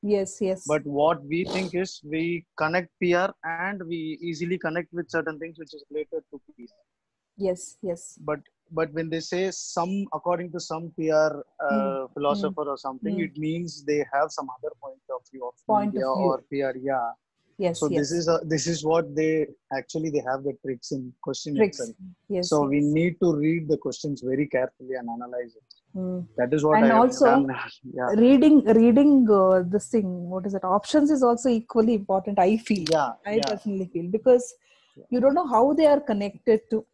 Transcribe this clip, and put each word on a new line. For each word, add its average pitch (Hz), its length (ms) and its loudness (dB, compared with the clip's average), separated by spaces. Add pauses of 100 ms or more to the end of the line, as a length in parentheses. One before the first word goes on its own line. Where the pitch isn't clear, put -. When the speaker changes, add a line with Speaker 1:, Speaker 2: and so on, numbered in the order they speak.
(140)
Speaker 1:
Yes, 196 260 -4 (100)
yes. 190 240 -6
Speaker 2:
But 147 120 -2 (160)
what 151 320 2
we 175 100 -2 (120)
think 180 280 -4
is 185 80 -8 (240)
we 160 80 -2 (400)
connect 170 260 -2 (120)
P 175 120 2 (140)
R - 20 -2 (140)
and 180 400 -8 (100)
we 165 80 -6 (300)
easily 170 260 -6 (100)
connect 160 260 -6
with 170 240 -8
certain 156 220 -6
things 160 240 -14
which 151 160 -20
is - 100 -20
related 151 420 -8
to 143 100 -18 (140)
P 120 160 -20
R. - 120 -20 (640)
Speaker 1:
Yes, 180 300 -8 (120)
yes. - 280 -12 (120)
Speaker 2:
But, 151 100 -4 (320)
but 160 220 -4
when 165 160 -6
they 165 100 -4
say 180 320 -4
some, 175 420 -6 (200)
according 175 400 -4
to 175 60 -8
some 165 260 -10 (120)
P 156 140 -2
R, 156 220 4 (260)
uh, 143 140 -2
Speaker 1:
Mm. 135 400 -2
Speaker 2:
philosopher 147 520 -2
Speaker 1:
Mm. 143 80 -6
Speaker 2:
or 131 40 -6 (100)
something, 135 300 -6
Speaker 1:
Mm. 170 100 -2
Speaker 2:
it 139 180 -14
means 160 460 -6
they 147 100 0 (140)
have 151 160 0
some 139 260 -10
other 151 140 -10 (100)
point - 220 -18 (140)
of - 40 -10 (100)
view 131 180 -14
of - 40 -18 (140)
Speaker 1:
Point 208 220 0
of 196 40 -8
Speaker 2:
media 131 120 -4 (100)
Speaker 1:
view. 127 140 0
Speaker 2:
or 131 200 -2
P 139 140 -4
R. 131 120 -4 (160)
Yeah. 120 200 -2 (460)
Speaker 1:
Yes, 175 220 -2
Speaker 2:
So 156 100 0
Speaker 1:
yes. 160 100 0
Speaker 2:
this 143 200 -2
is 165 80 -2
a, 165 100 4 (160)
this 143 140 -2
is 165 120 -2 (120)
what 165 140 2 (140)
they 156 280 0 (320)
actually, 160 360 -6
they 135 140 0
have 135 180 -4
the 135 60 -4 (100)
tricks 131 280 -8
in 135 100 -6 (260)
question 139 280 -6
Speaker 1:
Tricks. 208 240 2
Speaker 2:
itself. 113 160 -10 (400)
Speaker 1:
Yes, 175 140 -2
Speaker 2:
So 151 80 2 (140)
we 147 100 2
Speaker 1:
yes. 147 160 2
Speaker 2:
need 170 240 2
to 175 120 4
read 156 360 0
the 147 160 2
questions 139 360 -6
very 131 340 -2
carefully 131 400 -4
and 120 220 -8
analyze 123 440 -10
it. - 80 -20 (300)
Speaker 1:
Mm. 185 260 -6 (140)
Speaker 2:
That 123 140 0
is 151 120 0
what 151 120 4
Speaker 1:
And 226 80 6
Speaker 2:
I - 40 6
have 226 140 6
Speaker 1:
also, 254 220 4
Speaker 2:
done. 269 220 4 (260)
<laughs> - 260 -14
Yeah. 123 100 -2 (140)
Speaker 1:
reading, 285 340 8 (240)
reading, 269 320 8 (160)
uh, 185 340 6 (120)
this 202 180 -2
thing, 208 160 0 (240)
what 185 120 -8
is 196 80 -6
it? 190 120 -6
Options 285 460 2
is 269 120 2
also 240 240 2
equally 233 540 2
important, 196 380 -2
I 196 180 4
feel. 202 260 -2 (140)
Speaker 2:
Yeah, 127 160 0 (120)
Speaker 1:
I 208 100 -4
Speaker 2:
yeah. 220 160 0
Speaker 1:
personally 196 420 -4
feel, 175 140 -6 (100)
because 247 360 4 (440)
Speaker 2:
Yeah. - 140 -20
Speaker 1:
you 247 100 0
don't 277 200 4
know 320 60 -2
how 226 160 4 (100)
they 311 200 4
are 285 80 2 (100)
connected 202 600 0
to. 220 220 -2